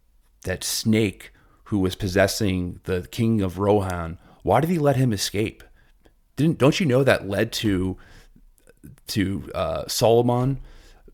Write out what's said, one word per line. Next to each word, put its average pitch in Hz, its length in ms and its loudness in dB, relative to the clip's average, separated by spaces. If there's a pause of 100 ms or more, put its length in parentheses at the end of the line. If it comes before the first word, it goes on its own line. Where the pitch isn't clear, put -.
(420)
that 92 200 -6
snake - 680 -2 (320)
who 104 140 -2
was 92 160 0
possessing 95 920 0
the 92 260 -4
king 113 300 0
of 90 180 -2
Rohan, 95 600 0 (240)
why 107 180 4
did 160 80 2
he 180 100 0
let 143 180 2
him 127 140 2
escape? 101 540 -4 (720)
Didn't, 143 220 0
don't 139 220 4
you 196 40 0
know 131 180 4
that 107 280 2
led 101 220 -2
to, 92 440 -2 (1080)
to, 95 480 -4
uh, 82 300 -4
Saruman 120 760 2 (560)